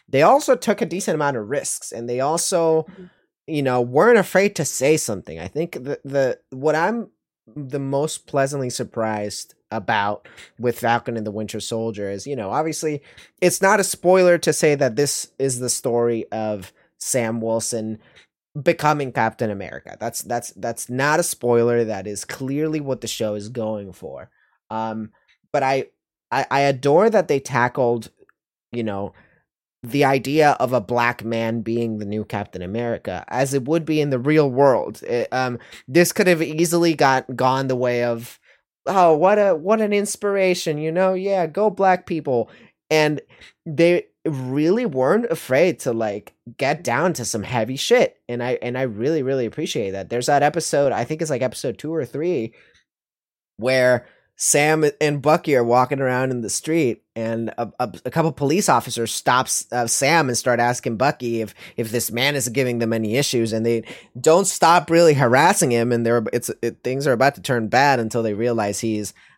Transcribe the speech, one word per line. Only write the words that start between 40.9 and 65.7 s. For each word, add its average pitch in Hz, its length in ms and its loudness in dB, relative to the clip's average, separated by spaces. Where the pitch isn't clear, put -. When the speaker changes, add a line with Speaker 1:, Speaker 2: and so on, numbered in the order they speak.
Speaker 1:
know? 185 220 2
Yeah, 185 340 -2
go 202 200 0
black 185 380 2
people." 143 420 -2
And 151 320 2
they 165 400 2
really 151 600 0
weren't 156 460 2
afraid 156 480 0
to, 127 120 -4
like, 107 400 -6
get 147 260 -2
down 143 300 0
to 120 100 -8
some 107 180 -6
heavy 117 320 -2
shit. - 540 2
And 120 120 -6
I, 120 220 -2
and 123 160 -4
I 135 40 -2
really, 131 420 -2
really 131 220 -2
appreciate 117 440 -6
that. 95 200 -8
There's 123 160 -4
that 143 180 4
episode, 147 480 2
I 104 100 0
think 156 200 -4
it's, 156 80 -4
like, 123 120 -2
episode 123 340 -4
two 156 160 -8
or 156 120 -2
three, 143 500 -4
where 127 500 2
Sam 156 480 2
and 147 220 0
Bucky 151 320 2
are 123 80 4
walking 123 380 2
around 131 320 0
in 123 80 -4
the 104 100 -6
street, 156 540 -2
and 113 360 -4
a, 117 280 -6
a, 117 140 -4
a 123 40 -6
couple 160 220 0
police 147 360 0
officers 117 440 0
stops, - 580 0
uh, 120 160 -2
Sam 139 420 2
and 120 80 -2
start 120 220 0
asking 120 380 0
Bucky 120 460 -2
if, 104 120 -10
if 113 140 -4
this 113 200 -2
man 127 240 0
is 131 140 -4
giving 123 320 -2
them 113 120 0
any 113 240 -2
issues, 117 360 0
and 113 120 -2
they 117 200 0
don't 170 260 6
stop 170 440 4
really 165 240 6
harassing 139 560 4